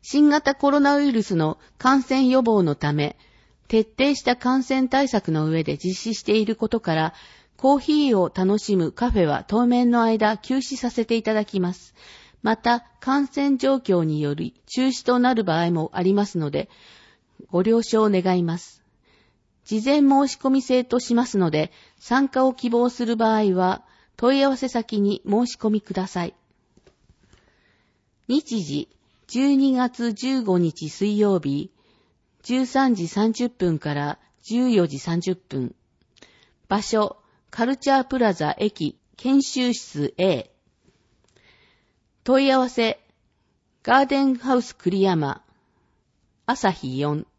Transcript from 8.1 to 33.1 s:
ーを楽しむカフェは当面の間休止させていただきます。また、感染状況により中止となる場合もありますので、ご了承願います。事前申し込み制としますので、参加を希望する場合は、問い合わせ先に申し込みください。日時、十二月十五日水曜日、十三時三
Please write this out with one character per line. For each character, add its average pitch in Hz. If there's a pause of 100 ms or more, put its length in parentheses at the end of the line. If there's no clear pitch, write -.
ー -
を 180
楽 190
し 202
む 165
カ 240
フ 220
ェ 170
は 143
当 233
面 247
の 233
間 220
休 262
止 262
さ 240
せ 233
て 226
い 226
た 220
だ 214
き 196
ま 180
す。 - (480)
ま 220
た、 240 (140)
感 277
染 277
状 269
況 180
に 151
よ 143
り 165
中 254
止 -
と 247
な 247
る 220
場 170
合 170
も 160
あ 180
り 185
ま 202
す 190
の 147
で、 147 (840)
ご 180
了 226
承 220
願 185
い 175
ま 170
す。 - (840)
事 214
前 277
申 277
し -
込 269
み 262
制 254
と 247
し 240
ま 240
す 214
の 175
で、 156 (260)
参 269
加 262
を 262
希 247
望 240
す 247
る 226
場 220
合 208
は、 185 (320)
問 262
い 269
合 277
わ 254
せ 262
先 220
に 202
申 214
し -
込 220
み 214
く -
だ 190
さ 175
い。 - (1900)
日 233
時、 143 (400)
十 277
二 269
月 247
十 262
五 190
日 160
水 208
曜 202
日、 147 (760)
十 254
三 262
時 170
三 220